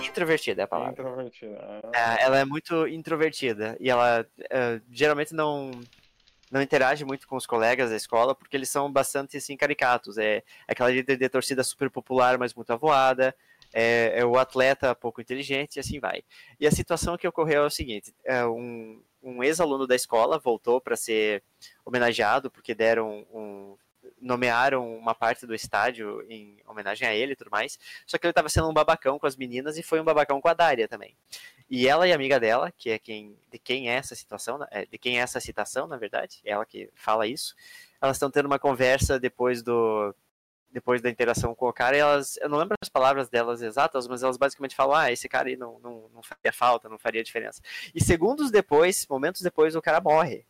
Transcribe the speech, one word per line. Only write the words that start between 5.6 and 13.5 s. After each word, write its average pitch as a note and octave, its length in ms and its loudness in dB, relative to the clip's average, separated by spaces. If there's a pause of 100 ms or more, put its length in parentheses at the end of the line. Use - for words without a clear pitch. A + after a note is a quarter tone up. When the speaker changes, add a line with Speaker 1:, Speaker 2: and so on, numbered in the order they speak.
Speaker 1:
não C3+ 120 0
interage C#3 420 2
muito C3+ 220 -10
com C3+ 100 -8
os B2 100 -6
colegas A#2+ 440 2
da A2 60 -2
escola, A#2+ 380 2
porque - 220 -10
eles C3 140 -4
são C#3+ 220 -2
bastante, C#3 460 -2
assim, C3+ 180 -12
caricatos. B2 600 -2
É, G#2+ 180 2
é G2+ 60 -6 (260)
aquela B2 220 2
líder B2+ 260 0
de B2+ 120 0
torcida C3 360 0
super - 260 -4
popular, B2+ 480 2
mas B2 160 -4
muito A#2+ 180 -6
avoada. C3 600 4 (380)